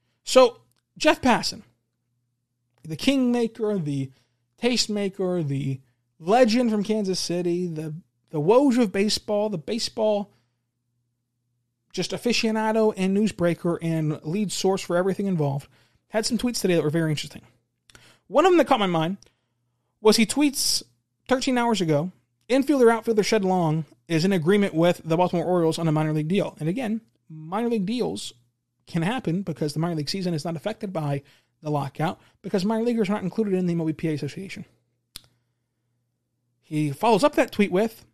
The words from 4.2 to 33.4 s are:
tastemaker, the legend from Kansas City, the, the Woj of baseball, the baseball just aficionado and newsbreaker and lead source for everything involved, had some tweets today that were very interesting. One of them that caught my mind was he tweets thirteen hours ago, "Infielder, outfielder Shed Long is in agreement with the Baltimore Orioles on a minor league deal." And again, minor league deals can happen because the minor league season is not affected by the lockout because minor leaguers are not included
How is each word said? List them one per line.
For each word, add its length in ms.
tastemaker, 840
the 340
legend 500
from 120
Kansas 380
City, 480
the, 260
the 120
Woj 380
of 140
baseball, 560
the 80
baseball 800
just 180
aficionado 840
and 200
newsbreaker 640
and 440
lead 280
source 300
for 140
everything 300
involved, 420
had 180
some 100
tweets 240
today 140
that 80
were 80
very 200
interesting. 320
One 180
of 80
them 60
that 80
caught 140
my 60
mind 300
was 140
he 100
tweets 560
thirteen 280
hours 240
ago, 320
"Infielder, 420
outfielder 300
Shed 200
Long 440
is 180
in 80
agreement 420
with 280
the 140
Baltimore 300
Orioles 320
on 100
a 40
minor 200
league 160
deal." 320
And 80
again, 320
minor 400
league 160
deals 480
can 160
happen 400
because 300
the 60
minor 160
league 160
season 240
is 100
not 120
affected 360
by 300
the 80
lockout 500
because 240
minor 180
leaguers 240
are 60
not 80
included 320